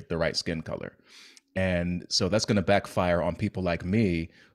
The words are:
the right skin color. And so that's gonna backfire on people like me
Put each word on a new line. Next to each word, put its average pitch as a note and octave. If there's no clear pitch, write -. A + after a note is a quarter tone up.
the E2+
right D#2+
skin D#2+
color. -
And F2
so -
that's G#2
gonna G2+
backfire F2+
on E2+
people G2
like E2+
me F2+